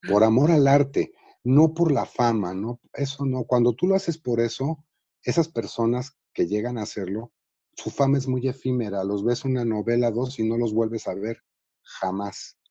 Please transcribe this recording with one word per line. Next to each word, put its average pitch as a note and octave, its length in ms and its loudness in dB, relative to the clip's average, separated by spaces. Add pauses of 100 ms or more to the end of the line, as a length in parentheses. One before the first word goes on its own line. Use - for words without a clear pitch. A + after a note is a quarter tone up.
Por G#2 160 4
amor A#2 280 4
al D3+ 160 6
arte, C#3 460 2 (300)
no D3 300 6
por E3 180 2
la A#2+ 140 2
fama, G#2+ 480 0
¿no? A2 260 -6 (140)
Eso C#3 320 -6
no. C3 200 -2
Cuando B2 280 2
tú C#3+ 140 -2
lo F#3+ 80 4
haces F#3+ 220 -2
por A#2+ 220 -2
eso, C3 440 -2 (400)
esas D#3+ 240 2
personas A#2 720 -4 (160)
que F2+ 140 -2
llegan G#2+ 300 -4
a A2+ 60 -6
hacerlo, G2+ 480 -8 (440)
su - 140 -10
fama C3+ 280 2
es C3+ 100 -2
muy B2+ 200 -2
efímera. B2 560 -2
Los G2 200 -2
ves A#2 220 -2
una C3 200 -2
novela, A#2 460 0
dos, B2+ 280 -4
y A2 80 0
no A2+ 100 0
los A#2 160 -2
vuelves A2+ 340 -2
a F#2 80 -4
ver G#2+ 280 -8 (380)
jamás. - 760 -8 (140)